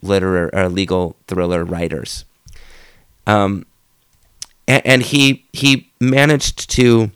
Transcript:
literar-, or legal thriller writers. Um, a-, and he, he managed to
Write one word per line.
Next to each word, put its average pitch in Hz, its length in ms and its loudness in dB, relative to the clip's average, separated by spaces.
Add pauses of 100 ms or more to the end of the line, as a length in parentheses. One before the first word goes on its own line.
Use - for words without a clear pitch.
literar-, 92 480 0
or 92 160 0
legal 90 480 -4 (100)
thriller 87 380 -4
writers. 82 640 -8 (1000)
Um, 101 380 0 (1040)
a-, 135 180 2
and 127 160 4
he, 139 520 0
he 135 440 0
managed 135 760 0
to 117 440 4